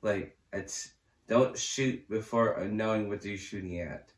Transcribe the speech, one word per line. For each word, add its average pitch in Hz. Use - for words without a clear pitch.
Like, 98
it's, -
don't 120
shoot -
before 110
knowing 107
what 101
you're 101
shooting 92
at. -